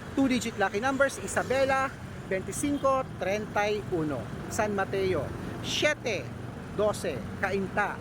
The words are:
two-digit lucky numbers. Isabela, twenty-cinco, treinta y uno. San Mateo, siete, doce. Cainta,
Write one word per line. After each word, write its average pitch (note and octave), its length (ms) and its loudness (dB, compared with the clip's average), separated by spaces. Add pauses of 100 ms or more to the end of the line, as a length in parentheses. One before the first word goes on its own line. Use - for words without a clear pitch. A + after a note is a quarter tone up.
(140)
two-digit B3+ 400 2
lucky G3 240 2
numbers. C4+ 400 2
Isabela, C4 720 2 (400)
twenty-cinco, C4+ 720 2 (160)
treinta G#3 480 0
y G#3+ 240 0
uno. D#3 320 0 (280)
San G#3+ 240 0
Mateo, F#3+ 500 0 (380)
siete, A3 640 0 (480)
doce. G3+ 400 2 (240)
Cainta, G3 640 0